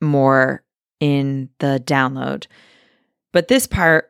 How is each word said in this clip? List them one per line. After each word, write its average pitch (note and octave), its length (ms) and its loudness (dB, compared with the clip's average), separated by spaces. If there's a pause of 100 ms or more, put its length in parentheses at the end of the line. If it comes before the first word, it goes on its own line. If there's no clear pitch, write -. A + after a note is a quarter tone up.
more C3+ 640 2 (360)
in C#3 500 -2 (100)
the C#3 260 -2
download. C3+ 640 -2 (840)
But F3 160 0
this C4 200 2
part D#3+ 420 2